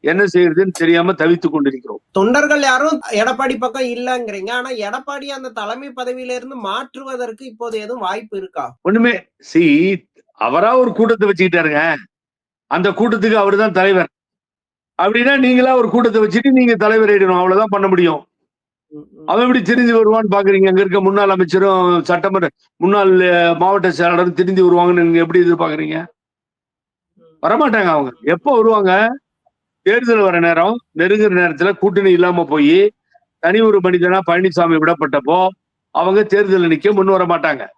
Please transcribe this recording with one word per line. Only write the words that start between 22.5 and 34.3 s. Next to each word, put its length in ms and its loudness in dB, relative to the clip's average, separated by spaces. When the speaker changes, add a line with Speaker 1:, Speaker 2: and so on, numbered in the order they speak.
Speaker 1:
முன்னாள், 420 2
அஹ், 400 2
மாவட்ட 300 0
செயலாளரும் 440 0
திருந்தி 300 0
வருவாங்கன்னு 400 4
நீங்க 160 2
எப்படி 220 2
எதிர்பார்க்கறீங்க? 680 -2
Speaker 2:
ம். 320 -16
Speaker 1:
வரமாட்டாங்க 380 0
அவங்க. 380 -2
எப்போ 340 -2
வருவாங்க? 680 2
தேர்தல் 380 2
வர 180 2
நேரம், 420 0
நெருங்குற 340 2
நேரத்துல 400 0
கூட்டணி 380 0
இல்லாம 340 2
போயி 480 2
தனி 220 0
ஒரு 200 2
மனிதனா 460 0
பழனிசாமி 500 0